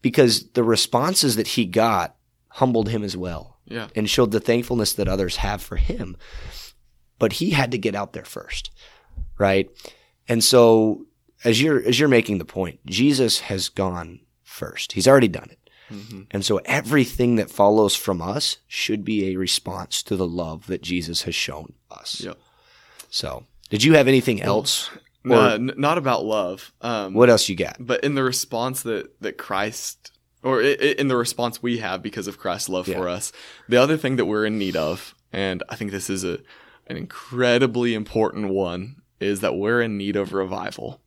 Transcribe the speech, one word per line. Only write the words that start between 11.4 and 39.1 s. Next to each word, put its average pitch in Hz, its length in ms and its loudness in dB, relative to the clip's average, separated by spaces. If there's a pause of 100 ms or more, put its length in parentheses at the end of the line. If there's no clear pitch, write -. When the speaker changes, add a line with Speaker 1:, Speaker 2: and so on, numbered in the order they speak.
Speaker 1:
as 117 160 4
you're, 139 240 2
as 117 140 4
you're 151 100 4
making 113 300 4
the 80 60 -6
point, 90 420 -6
Jesus 127 540 2
has 95 280 -6
gone 90 520 -4 (240)
first. - 480 -12
He's - 160 2
already 135 200 8
done - 220 -6
it. - 60 -20 (360)
Speaker 2:
Mm-hmm. 104 380 -18
Speaker 1:
And 101 140 -4
so 98 220 0
everything 123 680 2
that 107 140 -2
follows 104 460 4
from 90 260 -4
us 101 360 -4 (100)
should - 360 -4
be 104 220 -2
a 95 100 -2
response 92 680 -6
to - 100 -4
the 92 120 0
love 82 420 -6
that 92 140 -6
Jesus 85 400 -4
has 85 120 -6
shown - 380 -6 (180)
us. - 300 -12
Speaker 2:
Yep. - 180 -12 (720)
Speaker 1:
So, - 360 -8 (240)
did 107 120 0
you 156 120 6
have 143 120 6
anything 123 320 2
Speaker 2:
Well, 95 200 -2
Speaker 1:
else? - 300 -4 (360)
Speaker 2:
no, 127 120 4
Speaker 1:
Or 113 180 6
Speaker 2:
n-, 123 220 -2
not 147 220 0
about 127 260 0
love. 98 560 -4
Um, 107 340 -6
Speaker 1:
what 120 140 8
else 113 200 6
you 95 80 -4
got? 85 240 -6
Speaker 2:
but 123 240 -2
in 143 100 0
the 135 80 0
response 127 600 -4
that, - 360 -6
that 104 160 -8
Christ, - 760 -6 (320)
or 127 180 2
i-, 139 180 2
i-, 143 160 2
in 139 120 0
the 131 80 0
response 120 440 -4
we 120 180 -4
have 95 260 -6
because 104 240 -8
of 98 100 -14
Christ's 95 300 -6
love 92 180 -4
Speaker 1:
Yeah. 92 120 -4
Speaker 2:
for 90 100 -4
us, 90 240 -8 (360)
the 117 140 4
other 151 140 2
thing 139 180 -2
that 120 120 0
we're 107 200 -2
in 107 120 -2
need 92 180 -4
of, 80 400 -6 (160)
and 95 360 -4
I 123 60 -12
think 104 160 -8
this 95 180 -8
is 95 140 -4
a, 90 160 -6 (480)
an - 120 -12
incredibly 123 960 2
important 107 560 -2
one, 95 520 -4 (160)